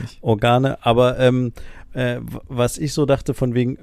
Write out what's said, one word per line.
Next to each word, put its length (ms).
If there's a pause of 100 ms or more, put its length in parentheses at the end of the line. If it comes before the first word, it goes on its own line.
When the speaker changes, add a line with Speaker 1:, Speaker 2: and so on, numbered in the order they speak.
Speaker 1:
nicht. 220
Speaker 2:
Organe, 580
aber, 400
ähm, 320 (400)
äh, 300
w-, 160 (100)
was 300
ich 160
so 100
dachte 300
von 180
wegen, 300